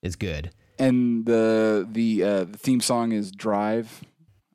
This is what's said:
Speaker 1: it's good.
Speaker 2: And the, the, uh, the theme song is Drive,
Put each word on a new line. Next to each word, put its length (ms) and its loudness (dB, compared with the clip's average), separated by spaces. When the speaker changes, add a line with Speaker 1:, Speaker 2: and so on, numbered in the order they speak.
Speaker 1:
it's 140 -6
good. 380 -6
Speaker 2:
And 480 2
the, 640 2
the, 320 0
uh, 220 0
the 140 -12
theme 220 0
song 300 0
is 220 -4
Drive, 680 -2